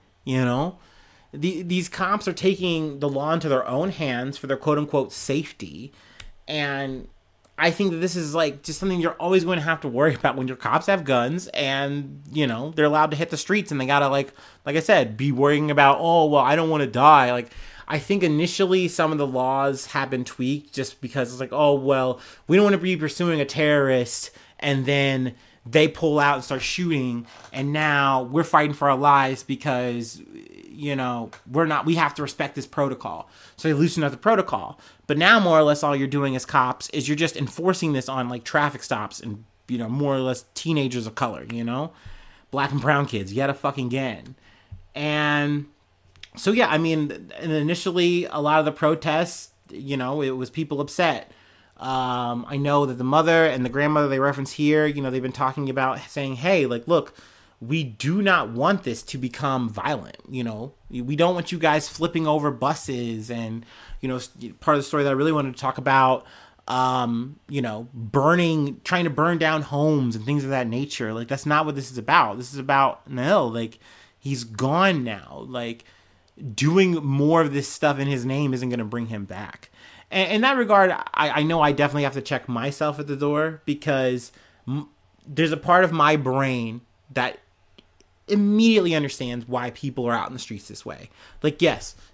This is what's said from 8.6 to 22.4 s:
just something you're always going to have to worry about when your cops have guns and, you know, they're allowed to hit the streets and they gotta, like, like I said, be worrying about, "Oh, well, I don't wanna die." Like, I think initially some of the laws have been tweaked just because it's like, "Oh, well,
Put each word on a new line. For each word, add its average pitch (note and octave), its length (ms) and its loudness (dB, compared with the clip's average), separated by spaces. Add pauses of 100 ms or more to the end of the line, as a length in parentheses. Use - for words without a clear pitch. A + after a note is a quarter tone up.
just - 160 -8
something F#3 200 0
you're E3 120 0
always F3+ 320 2
going F3+ 160 0
to D3 40 -6
have D#3+ 180 -2
to D3 60 -4
worry C3 280 2
about C3 180 0
when C3 140 -4
your B2+ 80 -8
cops A#2 300 0
have F#3+ 180 2
guns C3+ 500 0
and, C#3+ 680 -4 (120)
you D3 160 0
know, B2 260 -6
they're D3+ 100 4
allowed D3+ 280 4
to D3 40 -4
hit D#3 140 -4
the D3+ 60 -6
streets G3 340 -2
and C#3+ 100 -2
they C3 60 -4
gotta, C#3+ 220 4
like, C#3 240 -2 (340)
like C#3+ 80 -4
I D#3+ 60 2
said, C3+ 360 4
be C3+ 140 0
worrying D3 400 4
about, C#3 300 6
"Oh, E3 260 4
well, D3 160 4
I D3 140 4
don't D#3+ 140 2
wanna D3 180 0
die." C3 420 8
Like, B2 200 -4 (360)
I D#3 120 -4
think F#3+ 240 -2
initially F3 640 2
some D#3+ 240 0
of D3+ 60 -2
the C#3+ 80 0
laws C3+ 600 0
have C3+ 220 -2
been B2+ 160 -4
tweaked C3+ 480 -6
just - 300 -8
because B2+ 280 -4
it's B2+ 100 -10
like, C3 120 -8
"Oh, C#3+ 220 4
well, C3 440 2 (300)